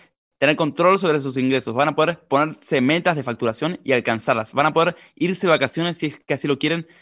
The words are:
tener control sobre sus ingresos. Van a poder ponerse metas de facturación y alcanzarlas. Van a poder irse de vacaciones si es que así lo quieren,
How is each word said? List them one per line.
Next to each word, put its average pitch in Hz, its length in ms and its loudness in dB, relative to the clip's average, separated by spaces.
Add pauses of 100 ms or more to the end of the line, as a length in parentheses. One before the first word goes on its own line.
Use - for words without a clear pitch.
(380)
tener 147 160 2
control 170 460 2
sobre 156 200 0
sus 135 160 -6
ingresos. 131 380 0
Van 143 140 2
a 180 80 -2
poder 160 320 0
ponerse 147 520 0
metas 160 360 2
de 139 80 -4
facturación 123 580 -4
y 135 100 -2
alcanzarlas. 113 600 0
Van 143 140 2
a 156 60 0
poder 165 220 2 (220)
irse 180 320 -2
de - 20 4
vacaciones 160 480 0
si 156 80 -4
es 143 140 -10
que - 140 -6
así 135 120 -4
lo 143 120 0
quieren, 160 280 -2 (160)